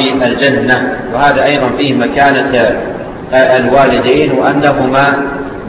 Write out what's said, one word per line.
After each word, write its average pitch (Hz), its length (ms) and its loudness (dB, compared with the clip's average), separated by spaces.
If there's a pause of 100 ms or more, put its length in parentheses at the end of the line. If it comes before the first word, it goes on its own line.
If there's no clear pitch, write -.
(220)
الجنة". 127 760 0 (180)
وهذا 135 300 2
أيضًا 139 340 0
فيه 139 160 0
مكانة 127 840 0 (560)
الوالدين، 131 1000 2
وأنهما 135 800 0 (560)